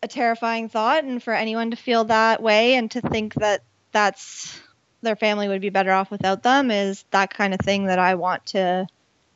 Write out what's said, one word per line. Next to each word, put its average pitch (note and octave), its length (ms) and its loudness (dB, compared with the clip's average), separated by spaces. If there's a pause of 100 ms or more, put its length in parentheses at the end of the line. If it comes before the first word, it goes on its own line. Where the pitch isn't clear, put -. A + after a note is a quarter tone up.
a A#3 40 -8
terrifying A3+ 640 -2
thought, A#3+ 340 0
and B3+ 200 -6
for A#3 100 -4
anyone A3 380 -2
to A#3 60 -8
feel A#3 280 0
that A3 380 2
way A3+ 320 4
and A#3 160 -2
to B3 100 -6
think A3 340 -4
that G#3 280 0 (280)
that's, - 680 -2 (420)
their A3+ 160 -2
family G#3 320 0
would G3 120 -2
be G3+ 80 -4
better F#3+ 220 0
off F#3+ 200 0
without G3 320 -2
them C4 280 4
is G3+ 400 -2
that G3 220 2
kind G3+ 200 -2
of F#3 60 -4
thing G3 260 0
that F#3 140 2
I F#3 160 4
want F3+ 320 -4
to F#3 400 0 (480)